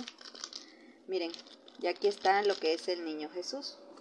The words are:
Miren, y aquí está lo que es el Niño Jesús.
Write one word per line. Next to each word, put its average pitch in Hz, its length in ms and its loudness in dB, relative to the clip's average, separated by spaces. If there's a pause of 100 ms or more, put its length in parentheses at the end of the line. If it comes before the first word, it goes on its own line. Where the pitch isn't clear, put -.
(1080)
Miren, 170 240 0 (480)
y - 80 0
aquí 175 200 2
está 202 360 6
lo 202 120 4
que 160 180 2
es 165 140 -2
el 180 160 -2
Niño 151 260 -4
Jesús. 254 480 -8 (240)